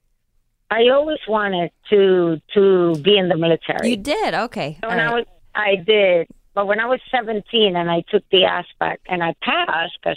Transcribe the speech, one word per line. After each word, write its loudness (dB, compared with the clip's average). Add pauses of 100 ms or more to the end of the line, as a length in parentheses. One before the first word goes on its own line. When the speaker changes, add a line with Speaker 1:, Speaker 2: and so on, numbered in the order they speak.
(680)
Speaker 1:
I 2
always 0
wanted -2 (200)
to, 2 (120)
to 4
be 2
in 0
the 2
military. 0
Speaker 2:
You 0
did? -2
Okay. -6
Speaker 1:
So -8
Speaker 2:
All -4
Speaker 1:
when 0
I 0
Speaker 2:
right. -2
Speaker 1:
was, -2 (280)
I 0
did. 2 (280)
But -2
when 0
I -4
was -2 (100)
seventeen 0
and -2
I 0 (100)
took 0
the 4
aspac -4 (100)
and -4
I -2
passed -4
'cause -4